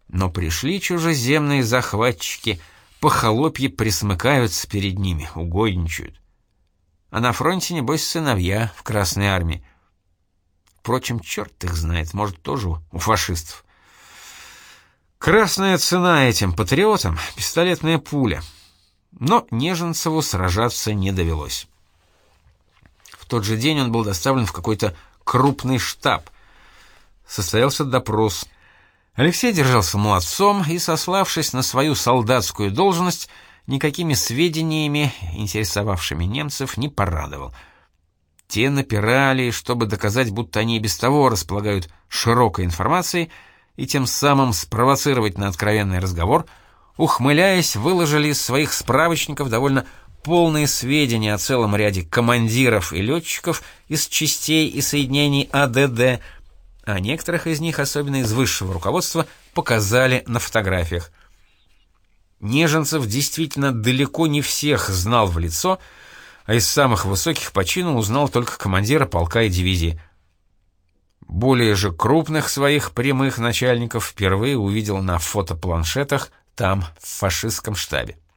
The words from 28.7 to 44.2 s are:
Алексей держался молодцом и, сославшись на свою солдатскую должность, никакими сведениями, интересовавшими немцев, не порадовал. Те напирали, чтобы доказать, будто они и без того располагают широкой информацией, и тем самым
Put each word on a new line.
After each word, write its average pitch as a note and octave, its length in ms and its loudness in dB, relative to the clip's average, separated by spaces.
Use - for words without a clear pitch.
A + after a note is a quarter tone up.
Алексей F3 360 2
держался B2+ 460 2
молодцом G#2+ 720 2
и, E3+ 80 -2
сославшись E3+ 760 -2
на B2+ 120 -2
свою C#3 320 2
солдатскую A#2+ 760 0
должность, F3 560 0
никакими D3+ 480 -2
сведениями, D3+ 1000 0
интересовавшими G2+ 920 -2
немцев, C3+ 520 -6
не C3+ 120 -2
порадовал. D2+ 640 -4
Те B2 220 0
напирали, C3 800 0
чтобы A#2 380 -2
доказать, A2 420 0
будто G#2 300 -4
они A2+ 180 0
и - 20 0
без G#2 160 -2
того C3+ 340 4
располагают G2+ 600 -2
широкой A#2 580 2
информацией, E3 640 -2
и C3 100 -8
тем C3 220 -2
самым C#3 460 2